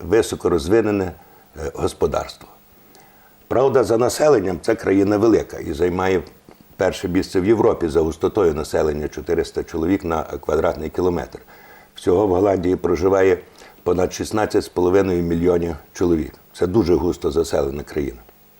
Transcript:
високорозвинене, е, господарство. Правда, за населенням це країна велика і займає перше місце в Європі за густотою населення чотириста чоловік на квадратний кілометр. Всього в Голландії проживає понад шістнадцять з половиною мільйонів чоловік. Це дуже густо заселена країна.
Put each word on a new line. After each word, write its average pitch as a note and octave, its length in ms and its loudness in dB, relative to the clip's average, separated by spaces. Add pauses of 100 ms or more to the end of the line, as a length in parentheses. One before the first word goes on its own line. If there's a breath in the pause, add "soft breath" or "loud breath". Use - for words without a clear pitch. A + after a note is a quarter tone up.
високорозвинене, G2 960 0
е, - 680 -12
господарство. - 760 -4 (1040 soft breath)
Правда, B2+ 320 2
за A2 140 0
населенням A2+ 640 2
це A2+ 120 0
країна G2 420 2
велика G2+ 420 2
і E2 140 -10
займає F2+ 500 0 (540)
перше F#2 320 -2
місце F2+ 320 0
в F2+ 60 0
Європі G#2 420 2
за D#2 120 2
густотою E2 540 0
населення D2+ 540 -2
чотириста E2 560 -4
чоловік E2+ 400 -2
на E2 180 -2
квадратний D#2+ 680 -4
кілометр. F2 480 -4 (560 loud breath)
Всього F#2+ 320 2
в G2 40 2
Голландії F#2 460 2
проживає F2+ 640 2 (440 loud breath)
понад F2+ 300 0
шістнадцять G#2 520 -2
з - 40 -16
половиною F2+ 540 2
мільйонів E2+ 540 0 (160)
чоловік. E2 420 -2 (180)
Це - 140 -4
дуже F2+ 280 2
густо E2 360 -2
заселена C#2+ 520 -2
країна. C#2+ 360 -8 (420)